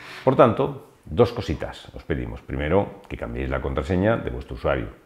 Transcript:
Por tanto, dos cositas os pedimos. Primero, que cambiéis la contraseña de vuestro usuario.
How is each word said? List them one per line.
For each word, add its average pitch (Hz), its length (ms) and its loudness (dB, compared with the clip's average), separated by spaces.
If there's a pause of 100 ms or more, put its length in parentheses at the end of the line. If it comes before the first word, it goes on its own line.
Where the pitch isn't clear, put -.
(240)
Por 135 120 4
tanto, 139 560 4 (140)
dos 78 280 4
cositas - 640 -6
os - 80 -16
pedimos. 62 380 -4
Primero, 73 680 0
que - 80 -10
cambiéis 62 320 -6
la 65 120 -2
contraseña 90 560 0
de - 120 -6
vuestro 64 260 -10
usuario. 67 320 -2 (180)